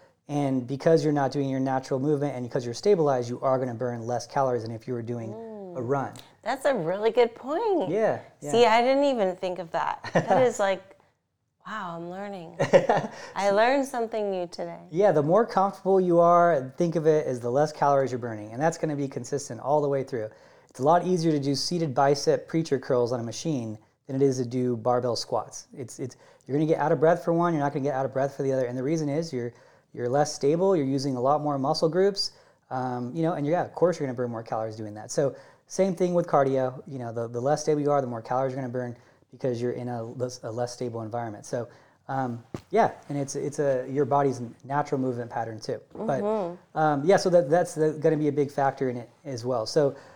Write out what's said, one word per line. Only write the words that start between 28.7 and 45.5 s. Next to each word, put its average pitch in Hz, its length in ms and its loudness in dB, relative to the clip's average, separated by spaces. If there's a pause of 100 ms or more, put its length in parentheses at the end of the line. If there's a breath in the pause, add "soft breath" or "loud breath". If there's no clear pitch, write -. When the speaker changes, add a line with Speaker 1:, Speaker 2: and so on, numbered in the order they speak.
Speaker 1:
the 131 60 -4
reason 151 260 -2
is 160 220 -4
you're, 120 220 -6 (400 soft breath)
you're 120 160 -4
less 143 240 2
stable, 170 420 2
you're 147 100 0
using 135 300 -2
a 123 60 -4
lot 139 200 2
more 147 180 -2
muscle 156 300 0
groups, 190 420 0 (400 soft breath)
um, 123 420 -6
you 165 100 -2
know, 160 100 2
and 147 120 -4
yeah, 160 180 0
of - 120 -10
course 175 240 2
you're 143 80 -4
gonna 127 80 -6
burn 123 160 -4
more 113 120 -8
calories 113 320 -6
doing 107 200 -10
that. 110 160 -14
So 139 240 0 (320 loud breath)
same 185 280 0
thing 180 180 0
with 175 140 2
cardio, 135 600 2
you 139 100 -12
know, 117 160 -8
the, 117 140 -4
the 120 120 -6
less 147 220 0
stable 151 200 0
you 143 100 0
are, 143 100 2
the 127 60 -4
more 117 140 -6
calories 127 320 -2
you're 135 80 -6
gonna 127 100 -6
burn 123 240 -6 (360 soft breath)
because 123 300 -4
you're 123 120 0
in 123 140 -8
a 120 160 -6
less, 123 400 -8
a 120 80 -8
less 120 220 -6
stable 117 280 -6
environment. 110 440 -8
So, 117 220 -6 (420 soft breath)
um, 127 340 -4 (280)
yeah, 208 200 4 (160)
and 143 100 -6
it's, 139 200 -6
it's 139 220 -4
a, 131 300 0
your 139 140 0
body's 135 380 2 (240)
natural 143 340 -2
movement 123 320 -4
pattern 113 300 -6